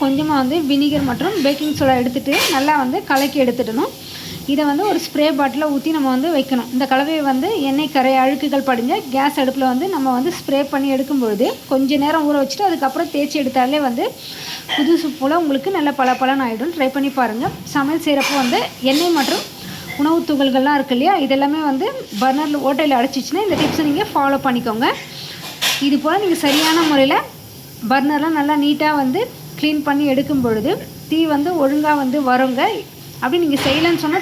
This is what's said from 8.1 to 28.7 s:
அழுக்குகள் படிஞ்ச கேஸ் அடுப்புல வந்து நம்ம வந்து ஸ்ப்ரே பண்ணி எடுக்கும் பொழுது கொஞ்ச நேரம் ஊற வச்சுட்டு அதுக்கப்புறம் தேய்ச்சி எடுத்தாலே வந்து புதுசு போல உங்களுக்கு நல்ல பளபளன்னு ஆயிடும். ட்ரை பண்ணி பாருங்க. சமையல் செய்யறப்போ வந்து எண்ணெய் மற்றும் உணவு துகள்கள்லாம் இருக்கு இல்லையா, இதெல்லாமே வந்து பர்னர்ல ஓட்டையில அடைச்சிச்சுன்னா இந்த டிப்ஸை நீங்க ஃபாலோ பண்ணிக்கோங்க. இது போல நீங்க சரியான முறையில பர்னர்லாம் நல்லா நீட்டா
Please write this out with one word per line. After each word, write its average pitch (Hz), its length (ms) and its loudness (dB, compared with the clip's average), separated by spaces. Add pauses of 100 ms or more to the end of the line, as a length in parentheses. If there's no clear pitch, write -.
அழுக்குகள் 277 460 0
படிஞ்ச 247 240 0 (200)
கேஸ் 277 300 0
அடுப்புல 262 300 0
வந்து 262 220 0
நம்ம 269 220 0
வந்து 269 220 0
ஸ்ப்ரே 277 220 0 (120)
பண்ணி 277 220 0
எடுக்கும் 269 280 0
பொழுது 220 240 2 (240)
கொஞ்ச 269 340 2
நேரம் 311 240 2
ஊற 294 140 2
வச்சுட்டு 320 260 0
அதுக்கப்புறம் 294 440 0
தேய்ச்சி 285 300 -2
எடுத்தாலே 262 460 0
வந்து 240 160 -2 (720)
புதுசு 302 340 2 (120)
போல 285 220 0
உங்களுக்கு 277 340 0
நல்ல 294 140 0 (100)
பளபளன்னு 262 460 2
ஆயிடும். 233 300 -4
ட்ரை 269 200 0
பண்ணி 277 220 0
பாருங்க. 240 300 -2 (260)
சமையல் 302 320 0
செய்யறப்போ 285 360 0
வந்து 262 180 2 (320)
எண்ணெய் 339 260 2
மற்றும் - 260 0 (560)
உணவு 320 180 4 (100)
துகள்கள்லாம் 277 500 2
இருக்கு 269 180 -2
இல்லையா, 320 180 4 (100)
இதெல்லாமே 285 360 2 (100)
வந்து 269 160 0 (340)
பர்னர்ல 285 480 2
ஓட்டையில 285 300 2
அடைச்சிச்சுன்னா 269 480 0
இந்த 330 140 2
டிப்ஸை 311 280 0
நீங்க 311 240 0
ஃபாலோ 277 340 2
பண்ணிக்கோங்க. 240 400 0 (1000)
இது 285 180 4
போல 302 180 2
நீங்க 339 240 2
சரியான 311 320 4 (100)
முறையில 285 280 4 (720)
பர்னர்லாம் 294 480 2
நல்லா 285 160 2 (100)
நீட்டா 302 260 2 (120)